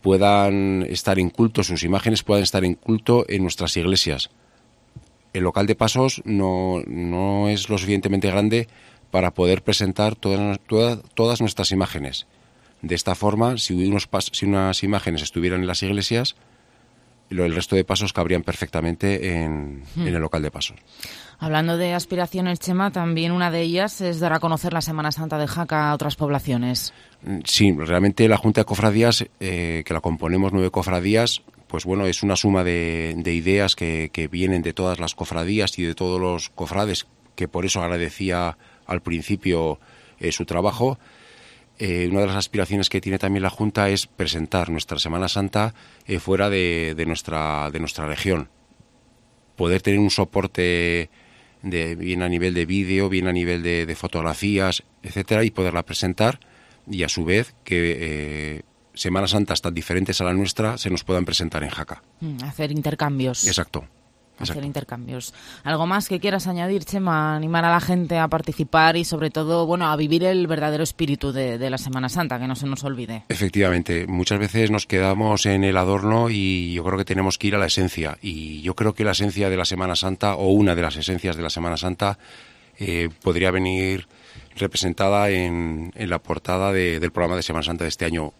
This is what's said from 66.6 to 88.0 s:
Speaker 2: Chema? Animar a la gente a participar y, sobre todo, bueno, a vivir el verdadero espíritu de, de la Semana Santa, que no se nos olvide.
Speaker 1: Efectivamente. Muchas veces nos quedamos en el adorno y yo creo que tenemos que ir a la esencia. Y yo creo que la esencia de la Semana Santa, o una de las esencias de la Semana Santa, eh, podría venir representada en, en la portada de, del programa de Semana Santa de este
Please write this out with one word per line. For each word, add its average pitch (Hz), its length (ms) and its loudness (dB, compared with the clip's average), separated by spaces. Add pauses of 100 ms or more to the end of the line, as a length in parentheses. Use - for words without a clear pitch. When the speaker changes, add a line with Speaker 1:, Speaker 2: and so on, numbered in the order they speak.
Speaker 2:
Chema? 160 500 0
Animar 165 300 0
a 170 60 4
la 175 80 4
gente 175 400 0
a 160 80 2
participar 160 680 2
y, 170 80 0
sobre 156 260 -2
todo, 165 360 0
bueno, 175 200 0
a 151 80 2
vivir 156 280 2
el 185 240 4
verdadero 151 360 0
espíritu 143 480 -2
de, 123 260 -2
de 131 140 -2
la 131 80 -4
Semana 131 300 -4
Santa, 131 300 -4
que 127 80 -4
no 131 80 -4
se 135 120 -6
nos 135 160 -6
olvide. 120 460 -8
Speaker 1:
Efectivamente. 90 800 0
Muchas 90 320 0
veces 104 300 2
nos 107 160 0
quedamos 101 600 2
en 98 160 4
el 95 140 4
adorno 101 520 2
y 95 440 0
yo 85 100 -2
creo 92 140 0
que 98 80 0
tenemos 95 340 0
que 104 80 0
ir 101 80 2
a 101 40 2
la 90 80 2
esencia. 80 540 0
Y 78 400 -10
yo 87 140 -4
creo 107 180 0
que 107 100 -2
la 104 80 2
esencia 98 380 0
de 92 80 0
la 90 80 0
Semana 90 300 -2
Santa, 95 400 0
o 92 160 2
una 98 240 6
de 85 80 0
las 76 140 -2
esencias 87 380 -4
de 82 80 -8
la 78 80 -6
Semana 82 260 -4
Santa, 92 420 -2 (600)
eh, 85 300 -2 (140)
podría 90 260 2
venir 92 580 0 (480)
representada 98 760 0
en, 85 640 -2
en 107 160 -8
la 85 80 -2
portada 92 520 -2
de, 90 280 0
del 82 120 -2
programa 87 240 0
de 87 80 -4
Semana 80 200 -4
Santa 82 220 -4
de 80 40 -2
este - 160 -6